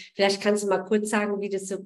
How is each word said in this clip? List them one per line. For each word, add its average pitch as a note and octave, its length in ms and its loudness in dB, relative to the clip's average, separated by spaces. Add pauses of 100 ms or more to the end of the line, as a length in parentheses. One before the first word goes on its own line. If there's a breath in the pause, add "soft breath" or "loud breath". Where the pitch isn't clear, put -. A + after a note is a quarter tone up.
(160 loud breath)
Vielleicht G3 260 2
kannst G#3 220 2
du G#3 40 -2
mal F#3+ 160 2
kurz G#3+ 260 0
sagen, G#3 320 0
wie G3+ 80 -4
das F#3+ 180 -4
so, F#3+ 180 -4